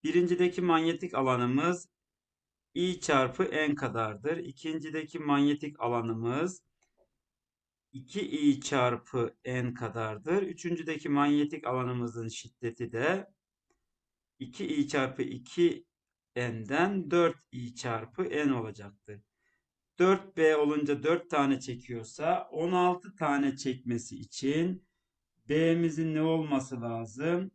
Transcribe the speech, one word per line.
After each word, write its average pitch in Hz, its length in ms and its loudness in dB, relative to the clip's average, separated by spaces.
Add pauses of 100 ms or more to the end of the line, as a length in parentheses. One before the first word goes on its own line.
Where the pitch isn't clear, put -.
Birincideki 175 580 2
manyetik 165 520 2
alanımız 131 720 2 (840)
I 180 260 0
çarpı 135 520 2
N 151 220 2
kadardır. 113 600 -2
İkincideki 156 840 -8
manyetik 147 640 0
alanımız 120 840 -2 (1300)
iki 135 280 -10
I 147 400 2
çarpı 123 840 0
N 123 300 -2
kadardır. 113 680 -4
Üçüncüdeki 165 680 -6
manyetik 147 580 2
alanımızın 120 600 -4
şiddeti 117 640 -8
de 160 400 -2 (1040)
iki - 280 -8
I 147 220 0
çarpı 131 340 0
iki - 640 0 (500)
N'den 139 760 -2
dört 175 260 4 (160)
I 120 220 -10
çarpı 117 480 -6
N 147 320 0
olacaktır. 101 680 -8 (800)
Dört 190 380 2
B 156 200 6
olunca 147 460 2
dört 170 280 0
tane 139 300 2
çekiyorsa 127 920 -4
on 170 200 -2
altı 180 440 2
tane 143 400 0
çekmesi 123 600 -4
için 170 680 -2 (640)
B'mizin 160 680 2
ne 156 80 2
olması 147 580 0
lazım? 117 760 -2